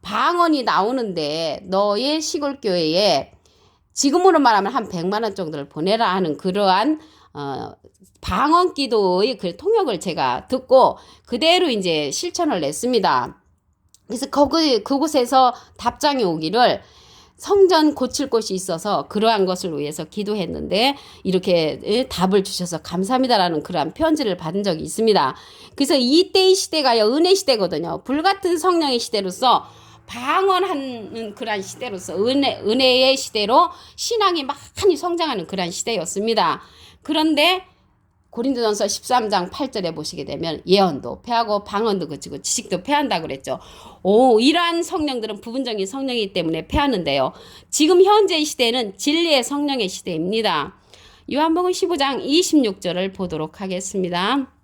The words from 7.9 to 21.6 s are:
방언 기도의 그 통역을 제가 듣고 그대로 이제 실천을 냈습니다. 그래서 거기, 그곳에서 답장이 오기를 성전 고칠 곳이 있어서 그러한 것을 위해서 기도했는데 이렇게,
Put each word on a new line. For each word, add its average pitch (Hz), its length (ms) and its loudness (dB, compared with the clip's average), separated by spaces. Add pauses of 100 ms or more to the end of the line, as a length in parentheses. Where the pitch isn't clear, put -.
방언 302 500 2
기도의 214 640 0
그 175 220 -6
통역을 330 420 0
제가 143 480 -2
듣고 254 480 4 (300)
그대로 330 420 2
이제 175 420 0
실천을 311 520 -4
냈습니다. 151 800 0 (640)
그래서 240 240 -6
거기, 277 520 2
그곳에서 262 720 2 (240)
답장이 269 480 -2
오기를 175 560 2 (560)
성전 339 580 4
고칠 262 360 -4
곳이 220 240 -2
있어서 180 520 -4
그러한 214 380 2
것을 180 340 -4
위해서 147 260 -6
기도했는데 196 920 -2 (280)
이렇게, 175 600 0